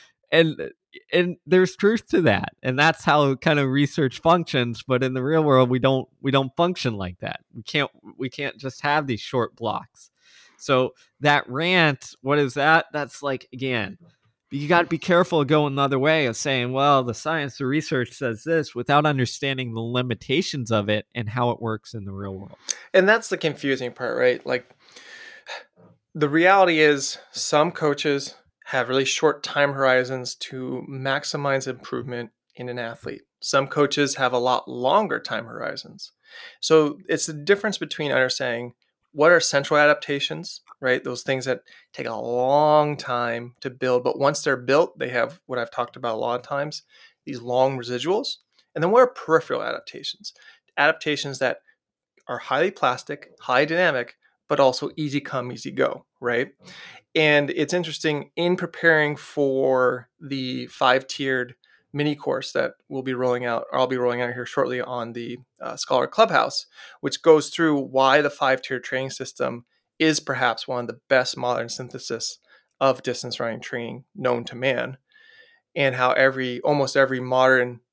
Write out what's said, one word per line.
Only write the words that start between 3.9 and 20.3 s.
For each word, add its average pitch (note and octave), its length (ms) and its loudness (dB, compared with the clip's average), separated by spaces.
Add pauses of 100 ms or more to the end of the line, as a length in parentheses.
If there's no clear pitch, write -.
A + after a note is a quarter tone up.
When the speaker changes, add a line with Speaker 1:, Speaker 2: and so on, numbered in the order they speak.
Speaker 1:
functions. C#3+ 640 2
But B2+ 160 2
in C3 100 -2
the C3 100 -4
real D#3 200 2
world, C3 260 6
we B2+ 100 0
don't, C3 280 2 (140)
we C3+ 100 0
don't C3+ 240 0
function E3+ 400 0
like F#2 240 -8
that. G2+ 220 -10 (120)
We A2 100 -16
can't, C#3+ 280 -2 (260)
we C3 120 -6
can't C#3 280 -8
just B2+ 240 -12
have D3 240 0
these A#2+ 160 -4
short - 360 -4
blocks. - 540 -8 (460)
So C3 340 0 (280)
that C#3+ 300 2
rant, D#3+ 720 0
what C#3+ 180 2
is C3+ 140 0
that? D3+ 400 4
That's C#3+ 280 -8
like, C#3 300 -6
again, B2 460 -4 (540)
you C#3+ 180 -6
gotta F3 180 4
be E3 120 -2
careful F3 420 2
of C3+ 60 0
going D3 280 2
the C#3 60 0
other C#3 180 2
way D3+ 280 2
of A2+ 100 -4
saying, B2+ 340 -2
"Well, C3+ 320 4
the A#2+ 120 -4
science, D3+ 420 -6
the C#3 80 -6
research C3+ 480 -2
says A#2 320 -6
this," D#3+ 280 -2
without C#3+ 320 2
understanding C3 680 -2
the A2+ 80 -6
limitations B2 920 -2